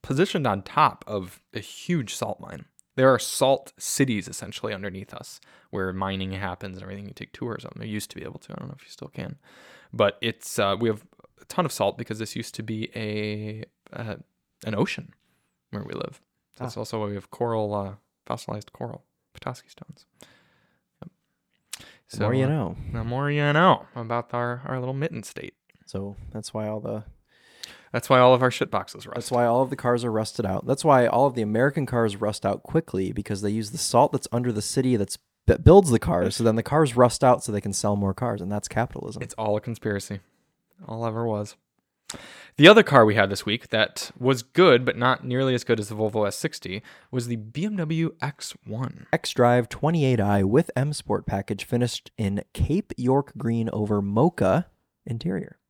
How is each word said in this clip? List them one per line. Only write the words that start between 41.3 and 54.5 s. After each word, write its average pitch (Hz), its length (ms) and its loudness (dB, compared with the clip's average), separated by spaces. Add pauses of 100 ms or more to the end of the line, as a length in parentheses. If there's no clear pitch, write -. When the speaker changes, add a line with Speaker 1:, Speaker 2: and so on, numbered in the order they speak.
Speaker 1:
The 147 100 12
other 214 160 12
car 127 220 8
we 104 100 4
had 98 140 4
this 98 160 -6
week 107 240 -4
that - 500 -2
was 123 240 2
good, 143 420 6
but 127 120 -2
not 123 280 2
nearly 127 300 0
as 120 80 -2
good 113 160 2
as 104 100 -6
the 110 60 -10
Volvo 107 320 0
S 98 100 -4
sixty, 98 440 -8 (300)
was 120 160 -4
the 120 100 -2
B 113 280 -6
M 214 120 -4
W 165 440 -2
X - 320 -8 (120)
one. 113 480 -8
Speaker 2:
Xdrive 123 560 2
twenty-eight 143 500 2
I 101 240 4
with 120 320 2
M 139 180 0
Sport - 320 -4
package, 101 400 -4
finished - 520 -2
in 101 260 -2 (100)
Cape - 440 -2
York 131 400 0
green 117 340 -2
over 104 300 0
mocha 107 640 2 (380)